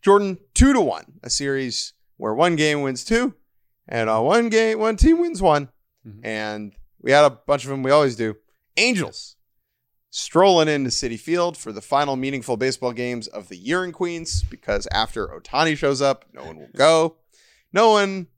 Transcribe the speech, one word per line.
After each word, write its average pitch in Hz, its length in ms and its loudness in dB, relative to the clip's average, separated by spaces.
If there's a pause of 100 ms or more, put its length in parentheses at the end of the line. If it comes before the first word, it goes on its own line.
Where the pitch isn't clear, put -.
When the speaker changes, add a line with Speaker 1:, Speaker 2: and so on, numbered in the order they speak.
Speaker 1:
Jordan, 196 360 2 (160)
two 269 200 6
to 247 80 2
one, 113 400 -6
a 117 80 -12
series 135 640 -6 (240)
where 110 160 -4
one 165 220 2
game 151 260 0
wins 131 220 -6
two, 240 300 -2 (540)
and, 113 220 -2
uh, 110 100 2
one 220 300 2
game, 220 280 0
one 220 180 -2
team 330 220 6
wins 339 240 -4
one. 147 280 2 (360)
Speaker 2:
Mm-hmm. 110 200 -20
Speaker 1:
And 107 460 -8 (280)
we 123 100 -4
had 147 140 6
a 139 60 6
bunch 131 340 -4
of 139 60 -10
them. 135 120 -6
We 131 80 -2
always 139 260 4
do. 110 200 -4 (400)
Angels 202 600 -2 (760)
strolling 170 540 4
into 139 220 -2
Citi 113 280 -6
Field 175 380 -4
for - 160 -14
the 101 80 -12
final 139 360 -2
meaningful 131 420 -6
baseball 127 340 -4
games 120 360 -8
of 98 200 -16
the 95 80 -16
year 139 260 -4
in 180 100 -8
Queens, 170 580 -6
because - 420 -6
after 110 360 -4
Ohtani 151 460 -2
shows 139 280 -2
up, 139 320 -2
no - 100 -18
one 80 140 -16
will 76 180 -20
go. 160 400 4 (560)
No 214 200 6
one. 196 340 0 (120)